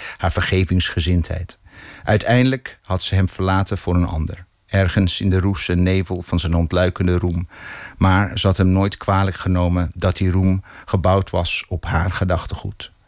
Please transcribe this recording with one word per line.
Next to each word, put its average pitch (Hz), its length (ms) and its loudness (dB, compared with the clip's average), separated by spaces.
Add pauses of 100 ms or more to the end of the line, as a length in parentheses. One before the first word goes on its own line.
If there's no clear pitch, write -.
(180)
haar 85 140 -2
vergevingsgezindheid. 85 1300 0 (460)
Uiteindelijk 127 760 2
had 92 200 -2
ze - 120 -2
hem 95 140 4
verlaten 95 500 0
voor 87 160 -2
een 87 120 2
ander. - 420 -6 (180)
Ergens 95 540 0
in 98 100 0
de 92 100 2
roes 98 280 -2
en 90 140 2
nevel 92 400 0
van 87 180 -2
zijn 82 140 0
ontluikende 87 640 2
roem. 87 300 -2 (500)
Maar 95 400 2
ze - 80 -2
had 95 100 4
hem 95 120 2
nooit 95 280 2
kwalijk 98 400 0
genomen 90 580 0
dat 92 220 0
die 92 140 0
roem 95 340 2 (200)
gebouwd 95 460 2
was - 380 -2
op 87 160 -6
haar 85 280 0
gedachtegoed. - 800 -4 (140)